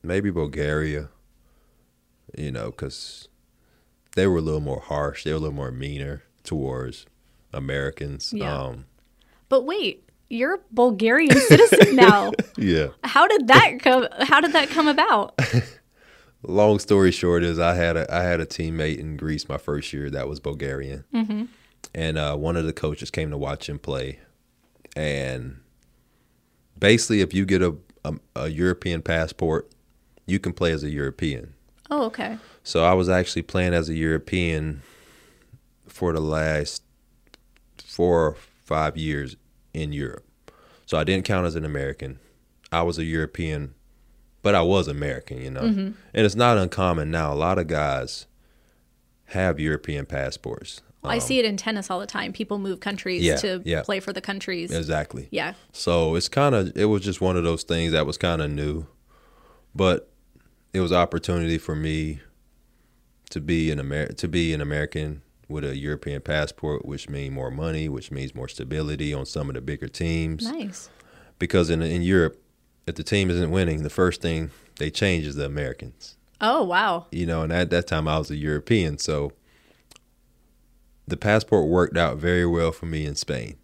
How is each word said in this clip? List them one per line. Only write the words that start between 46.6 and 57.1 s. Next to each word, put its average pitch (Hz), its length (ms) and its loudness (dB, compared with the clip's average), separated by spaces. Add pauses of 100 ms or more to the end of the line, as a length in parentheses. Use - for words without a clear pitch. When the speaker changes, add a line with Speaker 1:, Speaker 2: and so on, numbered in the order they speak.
Speaker 1:
now. 78 220 -2
A - 20 -2
lot 87 240 2
of 82 80 -2
guys 71 600 -2 (960)
have 92 340 -2
European 76 460 -4
passports. - 760 -10 (220)
Speaker 2:
I - 120 -4
Speaker 1:
Um, 240 60 -2
Speaker 2:
see 262 180 0
it 233 60 4
in 202 120 -2
tennis 208 320 -6
all 185 100 -4
the 202 60 -10
time. - 260 -8
People 208 280 -6
move 196 200 -6
countries 190 440 -4
Speaker 1:
Yeah, 156 140 4
Speaker 2:
to 185 280 -4
Speaker 1:
yeah. 80 160 -2
Speaker 2:
play 196 180 -4
for 190 140 -10
the 185 80 -8
countries. 185 500 -8
Speaker 1:
Exactly. 151 600 -4
Speaker 2:
Yeah. - 220 -6 (200)
Speaker 1:
So - 420 2
it's - 140 -2
kinda, 131 460 2
it 104 100 2
was 107 160 2
just 95 200 -4